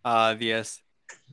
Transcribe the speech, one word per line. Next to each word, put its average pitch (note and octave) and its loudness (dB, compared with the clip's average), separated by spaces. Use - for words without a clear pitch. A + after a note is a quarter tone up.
ah, A2+ 2
diez. A2+ -4